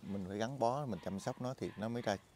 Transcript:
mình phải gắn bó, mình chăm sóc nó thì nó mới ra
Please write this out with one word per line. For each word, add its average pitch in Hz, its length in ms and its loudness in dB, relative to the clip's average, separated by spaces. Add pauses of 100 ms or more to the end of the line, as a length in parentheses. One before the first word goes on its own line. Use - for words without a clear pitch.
mình 98 260 -2
phải 101 100 -2
gắn 123 200 0
bó, 127 280 4
mình 101 180 0
chăm 95 160 -2
sóc 123 220 -2
nó 127 160 -2
thì 92 180 -2
nó 107 120 0
mới 120 140 -2
ra 104 140 2 (200)